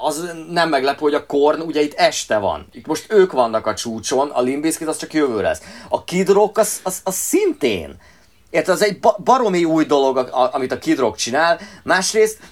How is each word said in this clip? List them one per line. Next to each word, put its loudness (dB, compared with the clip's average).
az -4
nem 0
meglepő, 0
hogy 2
a -4
Korn 2
ugye -2
itt -4
este 0
van. -4
Itt -20
most -6
ők 6
vannak 0
a 0
csúcson, -4
a -2
Limp -2
Bizkit -2
az -4
csak -12
jövő 0
lesz. -2
A -2
Kid 0
Rock 2
az, 0
az, -6
az -4
szintén. -2
Érted, 0
az -2
egy 0
ba-, 4
baromi 4
új 2
dolog, 2
a, 0
a, 2
amit -4
a -2
Kid 0
Rock 0
csinál. 0
Másrészt, 0